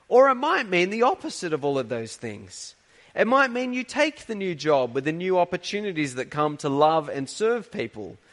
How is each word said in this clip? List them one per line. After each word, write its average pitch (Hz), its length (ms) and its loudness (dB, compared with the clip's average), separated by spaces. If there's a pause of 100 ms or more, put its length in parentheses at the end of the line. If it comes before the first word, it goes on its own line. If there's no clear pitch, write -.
Or 262 220 8
it 262 60 2
might 294 320 -2
mean 180 200 2
the 220 140 -2
opposite 247 500 -2
of 143 120 -2
all 143 140 0
of 123 120 -4
those 113 260 -6
things. 104 580 -12 (400)
It 208 120 2
might 269 240 4
mean 247 240 -4
you 254 100 -4
take 302 400 -2
the 220 100 -8
new 190 200 -4
job 139 400 2
with 135 100 -2
the 156 80 0
new 180 260 0
opportunities 175 760 -2
that 127 160 -6
come 151 280 0
to 147 120 -4
love 147 400 4
and 139 180 -6
serve 226 420 -2
people 107 460 -8 (160)